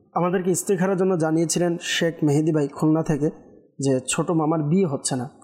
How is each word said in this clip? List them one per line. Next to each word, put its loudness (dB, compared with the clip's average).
আমাদেরকে 0
ইস্তেখারার 0
জন্য 2
জানিয়েছিলেন 0
শেখ -2
মেহেদি 2
ভাই 0
খুলনা 2
থেকে 0
যে 0
ছোট -2
মামার 2
বিয়ে 2
হচ্ছে -4
না, -6